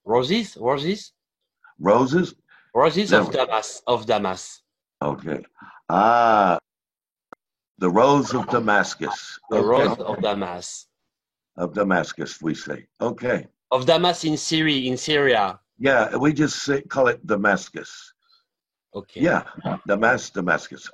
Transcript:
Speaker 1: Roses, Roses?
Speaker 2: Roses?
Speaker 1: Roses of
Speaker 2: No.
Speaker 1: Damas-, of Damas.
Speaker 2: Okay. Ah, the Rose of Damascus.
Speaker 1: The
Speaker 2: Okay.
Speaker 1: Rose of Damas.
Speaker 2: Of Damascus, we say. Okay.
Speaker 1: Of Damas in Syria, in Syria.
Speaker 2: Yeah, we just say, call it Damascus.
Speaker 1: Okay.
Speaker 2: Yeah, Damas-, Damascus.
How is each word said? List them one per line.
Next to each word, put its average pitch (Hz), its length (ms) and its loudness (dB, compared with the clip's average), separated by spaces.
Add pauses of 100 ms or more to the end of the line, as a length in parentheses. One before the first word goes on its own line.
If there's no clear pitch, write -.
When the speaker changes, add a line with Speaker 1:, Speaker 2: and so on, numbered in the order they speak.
Speaker 1:
Roses, 127 520 0
Roses? 139 560 -4 (680)
Speaker 2:
Roses? 127 560 2 (400)
Speaker 1:
Roses 160 380 2
of 196 220 4
Speaker 2:
No. 131 100 0
Speaker 1:
Damas-, 110 420 -4
of 113 200 -2
Damas. 101 560 -4 (400)
Speaker 2:
Okay. 73 400 -6 (480)
Ah, 107 680 4 (1200)
the 92 120 0
Rose 123 440 4
of 110 140 -4
Damascus. 104 880 -2 (120)
Speaker 1:
The 107 60 0
Speaker 2:
Okay. 104 100 2
Speaker 1:
Rose 117 320 2
of 104 240 -8
Damas. 95 640 -6 (680)
Speaker 2:
Of 87 180 -6
Damascus, 92 680 -2
we 80 140 -4
say. - 320 -12 (140)
Okay. 113 460 -4 (240)
Speaker 1:
Of 127 160 0
Damas 170 380 2
in 156 120 -2
Syria, 147 540 -2
in 127 60 -2
Syria. 123 640 0 (180)
Speaker 2:
Yeah, 123 380 2
we 143 160 2
just 143 300 -2
say, 117 200 -2
call 131 260 0
it 117 180 -2
Damascus. 98 880 -2 (800)
Speaker 1:
Okay. - 260 -14
Speaker 2:
Yeah, 160 220 2 (440)
Damas-, 110 440 2
Damascus. - 640 -4